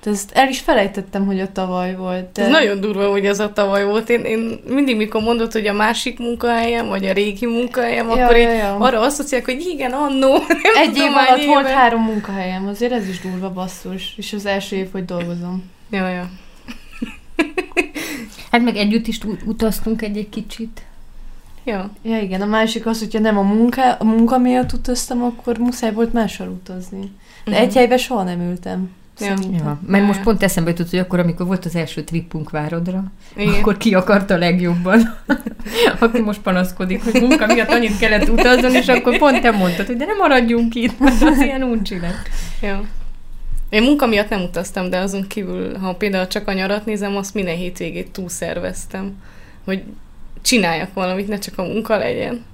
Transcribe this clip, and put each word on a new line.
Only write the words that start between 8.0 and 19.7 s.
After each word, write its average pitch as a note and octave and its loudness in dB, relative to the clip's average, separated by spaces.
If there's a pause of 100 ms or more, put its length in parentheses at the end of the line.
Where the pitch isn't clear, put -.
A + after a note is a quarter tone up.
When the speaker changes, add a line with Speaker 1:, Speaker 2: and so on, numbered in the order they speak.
Speaker 1:
Ja, B3 4
Speaker 2:
akkor A#3 6
Speaker 1:
ja, A#3 4
Speaker 2:
így A3+ 2
Speaker 1:
ja. G3+ 0
Speaker 2:
arra A#3 2
asszociálok, B3+ -2
hogy C4 -4
igen, C4+ -4
annó, C4+ 2 (140)
<laughs> E4 0
nem - 4
Speaker 1:
Egy A3+ 4
Speaker 2:
tudom, C#4 2
Speaker 1:
év C#4+ 0
Speaker 2:
hány C#4 4
Speaker 1:
alatt C4 6
volt C#4+ 4
Speaker 2:
éve. C4 2
Speaker 1:
három A#3 6
munkahelyem, G3 -4
azért A#3 -2
ez G#3+ -2
is F#3 -8
durva, F#3 -6
basszus. F#3 -10
És G3+ -10
az G3+ -8
első G3 -2
év, F#3+ -4
hogy F#3+ -6
dolgozom. F3 -6 (260)
Speaker 2:
Ja, F#3+ -2
ja. F3+ -6 (2250)
Speaker 3:
Hát A#3 4
meg A#3 0
együtt G#3 0
is A3 -4
u-, G3 -6
utaztunk A3 -2